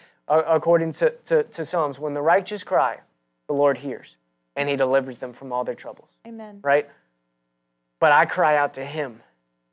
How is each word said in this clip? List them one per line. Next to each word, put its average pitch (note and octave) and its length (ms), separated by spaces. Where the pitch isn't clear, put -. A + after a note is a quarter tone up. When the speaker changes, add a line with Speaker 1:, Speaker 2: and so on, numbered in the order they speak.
Speaker 1:
uh, D#3 180
according E3 460
to, D#3 180
to, D#3 320
to D#3 240
Psalms, D3 320
"When D3 160
the D3 80
righteous F#3+ 420
cry, C#3 360
the D3+ 40
Lord C#3+ 240
hears." C3 400
and C#3+ 100
he C#3+ 100
delivers C3 420
them B2 160
from C3 180
all B2 100
their B2 120
troubles. - 340
Speaker 2:
Amen. G#3+ 360
Speaker 1:
Right? C#3+ 260
But D#3 120
I D#3 120
cry D#3 320
out C#3+ 180
to C3+ 100
him, C#3+ 360